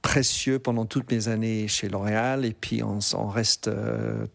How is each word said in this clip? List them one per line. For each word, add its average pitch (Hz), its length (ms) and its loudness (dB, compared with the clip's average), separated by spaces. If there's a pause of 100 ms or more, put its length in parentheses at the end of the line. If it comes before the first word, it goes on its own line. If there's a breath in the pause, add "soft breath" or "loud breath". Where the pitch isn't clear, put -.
précieux - 560 2
pendant 117 280 0
toutes 123 260 -2
mes 110 160 2
années 110 400 0
chez 104 200 -2
L'Oréal 110 580 0
et 110 80 0
puis - 280 -4
on 104 160 -2
s-, - 180 0
on 104 120 -2
reste, 113 400 0
euh, 110 680 -2